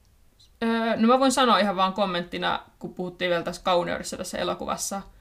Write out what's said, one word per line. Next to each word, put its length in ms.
öö, 320
no 120
mä 120
voin 120
sanoa 280
ihan 160
vaan 180
kommenttina, 680
kun 140
puhuttiin 380
vielä 120
tässä 200
kauneudessa 540
tässä 200
elokuvassa, 640